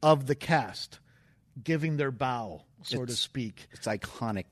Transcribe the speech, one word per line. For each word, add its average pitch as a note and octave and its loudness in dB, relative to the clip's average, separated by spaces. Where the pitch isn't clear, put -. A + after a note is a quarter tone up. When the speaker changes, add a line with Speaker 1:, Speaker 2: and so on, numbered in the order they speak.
Speaker 1:
of D3 8
the C#3+ 2
cast - -2
giving D#3+ 0
their C#3 0
bow, A#2 -4
so - -4
to B2 -6
Speaker 2:
It's, A2+ -2
Speaker 1:
speak. - -6
Speaker 2:
it's - -8
iconic G#2+ -4